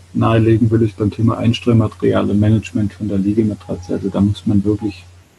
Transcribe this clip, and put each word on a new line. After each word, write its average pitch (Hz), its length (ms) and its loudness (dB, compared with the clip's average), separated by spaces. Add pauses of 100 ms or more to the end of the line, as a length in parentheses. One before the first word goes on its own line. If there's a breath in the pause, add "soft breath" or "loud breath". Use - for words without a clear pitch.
(140)
nahelegen 113 560 2
will, 113 140 2
ist 107 140 -4
beim 104 120 0
Thema 113 300 -2
Einstreumaterial 110 920 0
und 98 100 0
Management 107 540 0
von 107 160 -8
der 101 80 -2
Liegematratze. 98 760 -4
Also 98 160 -4
da 95 120 -2
muss 104 240 0
man 101 180 0
wirklich 104 400 -4 (360)